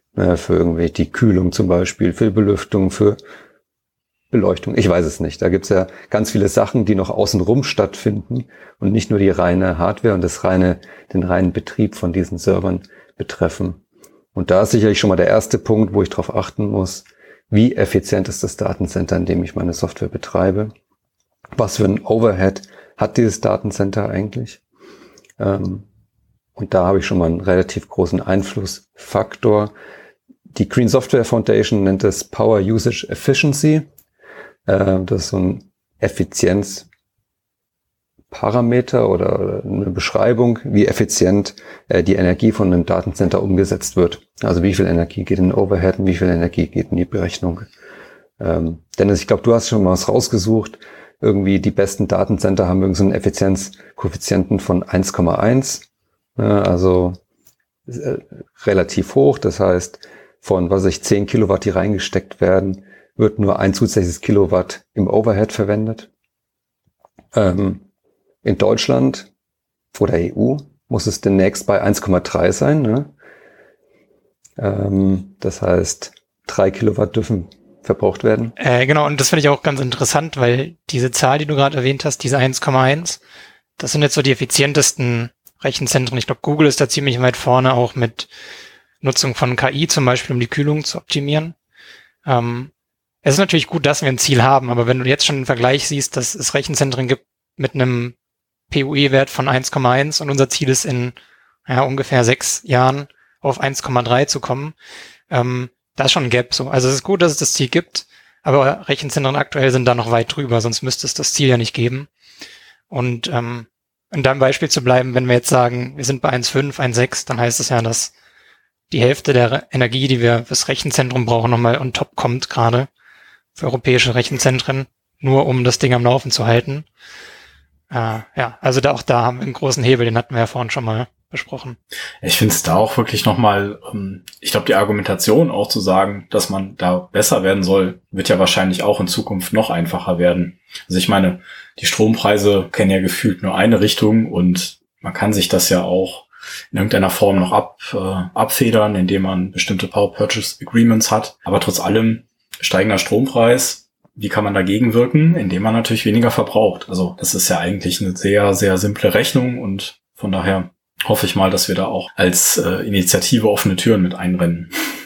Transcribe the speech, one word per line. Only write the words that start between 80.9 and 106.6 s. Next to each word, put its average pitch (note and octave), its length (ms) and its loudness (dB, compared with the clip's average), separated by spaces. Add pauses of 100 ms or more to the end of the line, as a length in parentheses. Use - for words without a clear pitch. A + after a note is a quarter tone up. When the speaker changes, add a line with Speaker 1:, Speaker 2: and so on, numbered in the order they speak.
Speaker 2:
Zahl, C#3 280 2
die D3+ 60 -6
du D3 100 -2
gerade C#3 220 2
erwähnt C3+ 280 -2
hast, C#3+ 140 -4
diese C#3 180 0
eins C3 240 0
Komma C3 220 2
eins, D3 380 -2 (560)
das - 140 -8
sind D3+ 100 -2
jetzt D3 140 2
so D3+ 60 2
die C3+ 100 2
effizientesten B2+ 1000 0 (300)
Rechenzentren. B2+ 560 -2
Ich A#2 100 -4
glaub, - 140 -6
Google D3 260 2
ist C3+ 140 2
da C3 80 2
ziemlich C3+ 320 -2
weit B2 160 2
vorne, B2+ 360 2
auch A#2+ 220 0
mit A#2 320 -4 (760)
Nutzung C3 340 -2
von B2 200 0
K C3 140 0
I D#3 180 -2
zum D3 160 0
Beispiel, B2+ 300 0
um B2 60 -2
die A#2 80 -2
Kühlung D3 360 -2
zu - 140 -8
optimieren. D3+ 560 -4 (720)
Ähm, A#2+ 460 -2 (500)
es C#3+ 140 2
ist F#3 40 2
natürlich F3 280 0
gut, D3+ 180 -4
dass C#3+ 160 0
wir C#3+ 80 -2
ein B2+ 80 -2
Ziel B2+ 240 2
haben, C3 300 4
aber A#2+ 160 0
wenn B2+ 120 2
du B2 60 -4
jetzt C#3 200 0
schon D3 100 -2
einen C3 100 -4
Vergleich B2+ 420 0
siehst, C#3+ 300 -4
dass A#2+ 160 -4
es - 220 -4
Rechenzentren C3+ 520 -2
gibt C3 180 -2 (300)
mit - 200 -4
einem B2 400 -2 (540)
P-U-E-Wert C#3 600 2
von C3 180 -4
eins C3 240 -2
Komma B2+ 200 2
eins C#3+ 300 0
und C#3+ 100 -6
unser C3+ 180 0
Ziel C3+ 200 -2
ist C3 160 0
in, B2 280 -4 (540)
ja, B2+ 140 0
ungefähr C3+ 420 0
sechs - 400 -2
Jahren C3+ 440 0 (340)
auf C3+ 180 -2
eins C3+ 240 -4
Komma B2 180 -2
drei B2 240 0
zu - 140 -4
kommen, C#3 340 -8 (560)
ähm, B2 400 -2 (260)
da C3+ 100 0
ist C3+ 60 2
schon D3 140 0
ein A#2+ 40 -4
Gap B2 240 0
so. C3 160 -6